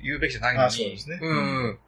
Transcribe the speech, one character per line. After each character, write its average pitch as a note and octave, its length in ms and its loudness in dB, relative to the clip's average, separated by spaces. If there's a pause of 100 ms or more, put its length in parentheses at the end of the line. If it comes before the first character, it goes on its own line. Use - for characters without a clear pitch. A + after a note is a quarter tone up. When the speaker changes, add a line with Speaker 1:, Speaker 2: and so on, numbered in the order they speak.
Speaker 1:
言 C3+ 120 -4
う C#3+ 40 -4
べ D#3 80 0
き - 40 0
じ A#2+ 60 -6
ゃ G#2 40 -8
な B2 100 2
い B2+ 40 2
の C3 60 4
に。 B2 40 8
Speaker 2:
あ、 B2 40 6
そ A2+ 140 -2
う G2+ 60 -2
で F#2+ 80 -12
す C#3+ 120 -14
ね。 E3+ 120 -10
Speaker 1:
う D#3+ 120 0
ん。 C3+ 540 0